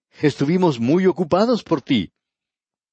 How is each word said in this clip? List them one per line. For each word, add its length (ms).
Estuvimos 580
muy 280
ocupados 560
por 180
ti". 320